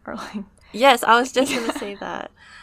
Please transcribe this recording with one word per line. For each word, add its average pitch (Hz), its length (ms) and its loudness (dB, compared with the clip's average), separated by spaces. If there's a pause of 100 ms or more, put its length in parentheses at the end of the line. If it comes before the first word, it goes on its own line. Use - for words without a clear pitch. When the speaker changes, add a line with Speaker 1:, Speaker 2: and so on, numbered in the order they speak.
Speaker 1:
or, - 100 -10
like 208 280 -12 (300)
Speaker 2:
Yes, 240 300 4
I 233 160 6
was 254 120 -2
just 269 200 0
Speaker 1:
<laughs> 262 40 -4
Speaker 2:
gonna 240 240 -4
say 202 160 -10
that. 180 360 -10 (320)